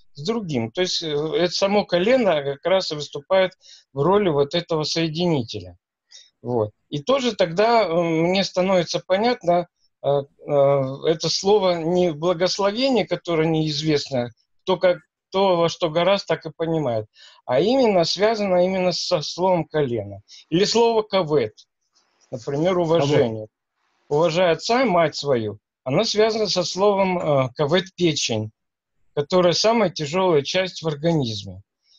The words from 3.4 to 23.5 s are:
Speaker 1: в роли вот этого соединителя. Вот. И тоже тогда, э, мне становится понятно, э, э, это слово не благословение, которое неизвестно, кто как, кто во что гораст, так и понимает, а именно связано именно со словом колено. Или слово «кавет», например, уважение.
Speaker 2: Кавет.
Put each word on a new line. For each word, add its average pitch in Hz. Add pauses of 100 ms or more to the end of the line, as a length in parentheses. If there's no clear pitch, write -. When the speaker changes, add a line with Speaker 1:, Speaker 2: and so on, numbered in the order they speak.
Speaker 1:
в 135
роли 190
вот 143
этого 165
соединителя. 151 (640)
Вот. 120 (180)
И 147
тоже 247
тогда, 208
э, 165
мне 170
становится 180
понятно, 185 (340)
э, 139
э, 139 (840)
это 165
слово 185
не 175
благословение, 185
которое 165
неизвестно, 151 (320)
кто 180
как, 180 (300)
кто 190
во 170
что 160
гораст, 175
так 160
и 156
понимает, 147 (380)
а 127
именно 214
связано 196
именно 185
со 165
словом 180
колено. 113 (280)
Или 175
слово 226
«кавет», 151 (760)
например, 147
уважение. 147
Speaker 2:
Кавет. 110 (580)